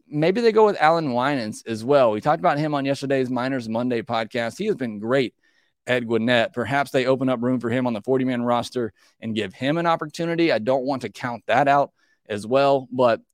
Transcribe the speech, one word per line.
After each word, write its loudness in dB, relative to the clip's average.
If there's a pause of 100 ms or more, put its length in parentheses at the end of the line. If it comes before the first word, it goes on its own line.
Maybe 0
they 4
go 6
with 2
Alan 2
Winans -2
as -6
well. 6
We -2
talked 0
about 2
him -2
on -2
yesterday's -2
Miners -4
Monday -2
podcast. -4
He -6
has 0
been -6
great 0 (540)
Ed 0
Gwinnett. 2
Perhaps -2
they 2
open 0
up -2
room 0
for -4
him 0
on -2
the -6
forty-man -2
roster -2 (260)
and -6
give -4
him -2
an -2
opportunity. -2
I 2
don't 0
want -4
to -6
count -10
that 4
out 4 (380)
as -4
well, 2
but 2 (120)